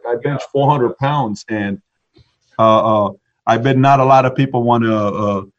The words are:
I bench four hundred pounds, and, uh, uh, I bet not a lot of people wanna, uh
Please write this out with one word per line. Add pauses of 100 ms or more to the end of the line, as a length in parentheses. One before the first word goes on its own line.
I
bench (100)
four
hundred
pounds,
and, (760)
uh,
uh, (340)
I
bet
not
a
lot
of
people
wanna,
uh (160)